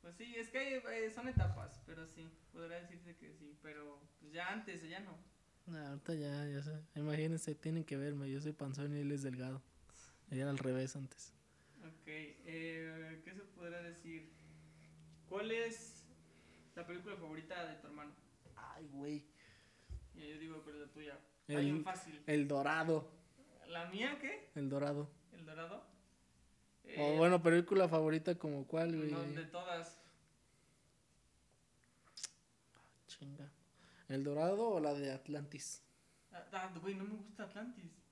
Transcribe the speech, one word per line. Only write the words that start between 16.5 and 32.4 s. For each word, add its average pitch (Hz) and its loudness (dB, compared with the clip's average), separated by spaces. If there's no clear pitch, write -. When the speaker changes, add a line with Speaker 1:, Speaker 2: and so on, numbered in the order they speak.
Speaker 1:
la 170 -8
película 180 -8
favorita 160 -8
de 156 -8
tu - -16
hermano? 147 -12
Speaker 2:
Ay, 123 -12
güey. 147 -4
Speaker 1:
Ya, 156 -12
yo 151 -10
digo, 156 -8
¿cuál 147 -12
es 147 -10
la 139 -10
tuya? 143 -12
Speaker 2:
El, 147 4
Speaker 1:
Hay 143 6
un 156 2
fácil. 180 -6
Speaker 2:
El 147 6
Dorado. 151 4
Speaker 1:
¿La 170 -6
mía 247 0
qué? 277 -8
Speaker 2:
El 139 0
Dorado. 143 2
Speaker 1:
¿El 170 -14
Dorado? 165 -10
Speaker 2:
O 143 -16
Speaker 1:
Eh, 147 4
Speaker 2:
bueno, 170 10
película 175 10
favorita 160 6
como 143 -2
cuál, 165 2
güey. 151 2
Speaker 1:
no, 139 0
de 147 -2
todas. 175 -4